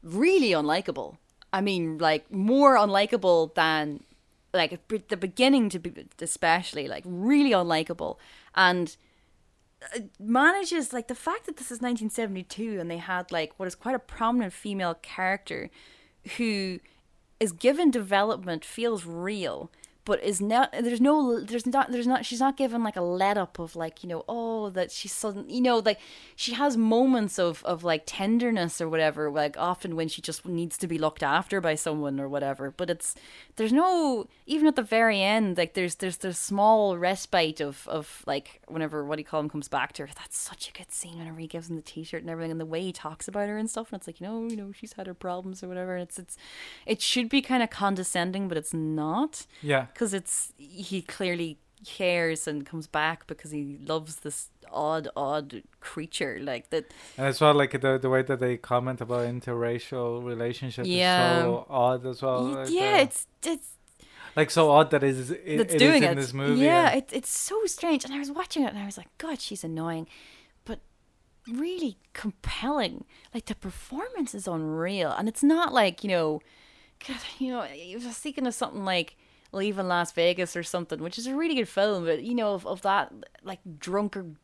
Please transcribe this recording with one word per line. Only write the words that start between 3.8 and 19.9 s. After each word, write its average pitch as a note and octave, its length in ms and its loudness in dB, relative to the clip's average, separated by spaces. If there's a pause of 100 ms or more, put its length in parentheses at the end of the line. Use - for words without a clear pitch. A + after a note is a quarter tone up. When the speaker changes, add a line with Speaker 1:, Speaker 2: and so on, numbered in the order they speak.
Speaker 1:
like, E3+ 200 2
at - 140 -14
be-, G#3+ 200 -4
the G3+ 100 -4
beginning A#3 520 4
to F3+ 100 -6
be, E3+ 260 -12 (160)
especially, E3 680 0
like, - 180 -8
really A#3+ 460 4
unlikable. E3+ 640 2 (380)
And, F3+ 400 4 (1000)
uh, A#3+ 40 -6 (200)
manages, D#4 760 2
like, A#3+ 140 -6
the B3+ 80 -6
fact F#4 300 -4
that D#4+ 120 -10
this B3 140 -12
is A#3 100 -8
nineteen A#3 280 -2
seventy-two G#3 720 -6
and E3+ 120 -6
they E3+ 60 -6
had, F3+ 340 -4
like, D#3+ 260 -2
what F#3+ 100 -6
is F3+ 80 -8
quite C4 200 -4
a B3 40 -2
prominent A#3 540 0
female F#3+ 480 -4
character - 680 -4 (680)
who G3 420 -2 (600)
is A3 120 0
given C#4 400 4
development, G3 720 0
feels A3+ 400 -4
real, E3+ 640 -6 (360)